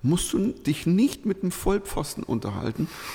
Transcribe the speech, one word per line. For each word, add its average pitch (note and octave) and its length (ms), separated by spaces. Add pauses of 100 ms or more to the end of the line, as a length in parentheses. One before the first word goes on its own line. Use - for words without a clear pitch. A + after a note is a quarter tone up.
musst D#3 300
du G#3+ 200
dich - 340
nicht G3 400
mit G3 160
dem F3+ 80
Vollpfosten - 720
unterhalten. A2+ 640 (260)